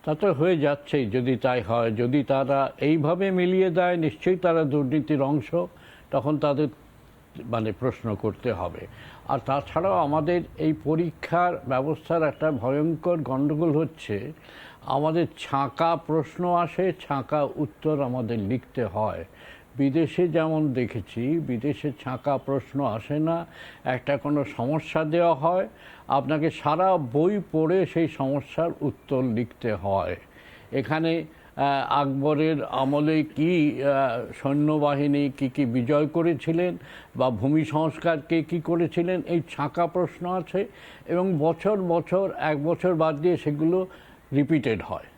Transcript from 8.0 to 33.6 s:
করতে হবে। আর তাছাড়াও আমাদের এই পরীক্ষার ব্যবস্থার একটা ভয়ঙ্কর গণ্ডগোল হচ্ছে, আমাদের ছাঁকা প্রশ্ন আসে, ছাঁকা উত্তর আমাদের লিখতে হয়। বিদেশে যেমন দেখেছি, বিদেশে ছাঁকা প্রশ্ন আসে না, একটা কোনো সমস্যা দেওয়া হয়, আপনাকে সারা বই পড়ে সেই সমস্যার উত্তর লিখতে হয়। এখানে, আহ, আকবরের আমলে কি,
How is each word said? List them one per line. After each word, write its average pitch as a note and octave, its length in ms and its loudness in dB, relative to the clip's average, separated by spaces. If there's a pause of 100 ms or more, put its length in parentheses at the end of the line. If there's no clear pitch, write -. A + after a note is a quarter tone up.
করতে G#2+ 380 -4
হবে। F2 340 -8 (400)
আর C#3 180 0
তাছাড়াও D#3+ 480 0
আমাদের D#3+ 480 2 (160)
এই D#3 160 0
পরীক্ষার E3+ 800 0 (140)
ব্যবস্থার D3+ 560 0
একটা D#3 280 0
ভয়ঙ্কর D3+ 680 0
গণ্ডগোল D3 580 0
হচ্ছে, D3 580 -4 (520)
আমাদের D#3 420 0 (120)
ছাঁকা C#3+ 560 0
প্রশ্ন F3 580 -2
আসে, F3 400 0 (140)
ছাঁকা C#3+ 480 -2
উত্তর D3+ 460 -2
আমাদের A#2+ 380 -2
লিখতে A2+ 460 -4
হয়। F2+ 400 -4 (520)
বিদেশে D3 500 2
যেমন D#3 460 2
দেখেছি, B2 680 -2
বিদেশে C3+ 520 -4 (120)
ছাঁকা C3 340 -2
প্রশ্ন C3+ 480 -4
আসে A2+ 340 -4
না, E3 260 -2 (380)
একটা C3 340 -2
কোনো D3 260 -2 (140)
সমস্যা D3+ 460 -2
দেওয়া E3 320 4
হয়, F3+ 320 0 (400)
আপনাকে D3 440 0
সারা F3+ 460 2
বই D#3+ 440 0 (100)
পড়ে D#3+ 340 2
সেই E3 220 0
সমস্যার C#3+ 640 -2 (120)
উত্তর C3+ 420 -2
লিখতে A#2 500 -2
হয়। F#2 420 0 (560)
এখানে, D#3+ 540 0 (300)
আহ, C#3 360 0
আকবরের C#3+ 720 2
আমলে D3 600 2
কি, D3+ 600 2